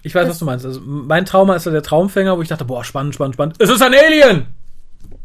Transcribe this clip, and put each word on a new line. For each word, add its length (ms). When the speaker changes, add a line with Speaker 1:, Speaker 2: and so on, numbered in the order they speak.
Speaker 1:
Ich 100
weiß, 120
Speaker 2:
Das 80
Speaker 1:
was 40
du 60
meinst. 200
Also 200
mein 420
Trauma 300
ist 100
ja 60
der 100
Traumfänger, 560
wo 40
ich 60
dachte, 160
„Boah, 200
spannend, 320
spannend, 180
spannend. 240
Es 100
ist 140
ein 120
Alien!“ 520